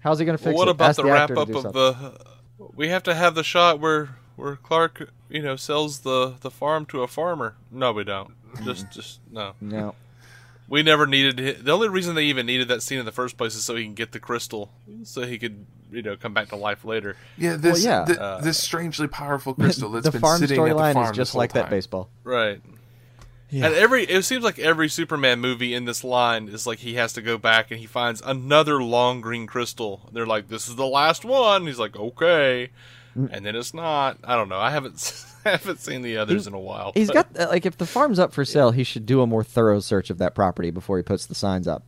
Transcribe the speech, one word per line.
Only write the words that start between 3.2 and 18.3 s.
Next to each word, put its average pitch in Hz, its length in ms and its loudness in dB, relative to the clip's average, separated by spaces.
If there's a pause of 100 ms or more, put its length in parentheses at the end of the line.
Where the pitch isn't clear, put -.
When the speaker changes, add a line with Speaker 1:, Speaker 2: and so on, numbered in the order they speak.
Speaker 2:
the 160 80 -2
shot 170 380 4
where, 151 300 2 (260)
where 139 200 -10
Clark, 160 540 -2 (200)
you 151 120 -4
know, 139 140 -4
sells 147 440 -4
the, 131 420 0
the 131 80 -8
farm 151 360 -2
to 135 160 -4
a 123 60 -4
farmer. 151 480 -4 (140)
No, 127 220 0
we 104 120 -4
don't. 98 280 -8 (300)
Just, 98 240 -8
Speaker 1:
Mm-mm. 98 60 -20
Speaker 2:
just, - 280 -18 (100)
no. 104 320 -10
Speaker 1:
No. 104 320 -8 (760)
Speaker 2:
We 147 140 2
never 151 240 6
needed 135 340 2
hi-, 135 220 -4
the 131 100 2
only 214 160 2
reason 185 260 -2
they 156 100 0
even 135 220 0
needed 127 220 -2
that 120 140 -2
scene 135 160 -6
in 123 80 -6
the 110 60 -10
first 123 260 -6
place 113 160 -4
is 110 100 -8
so 120 120 -4
he 113 80 -4
can 104 100 -12
get 110 180 -8
the 113 80 -12
crystal, 117 500 -8 (340)
so - 180 -10
he 123 160 -8
could, 104 260 -10 (260)
you 117 120 -10
know, 104 140 -8
come 107 180 -10
back 104 160 -2
to 104 60 -10
life 101 280 -6
later. 110 320 -6 (220)
Speaker 3:
Yeah, 165 180 -2
this, 170 280 2
Speaker 1:
Well, 185 160 2
yeah. 82 40 -2
Speaker 3:
th-, 165 140 0
Speaker 2:
Uh, 98 240 -6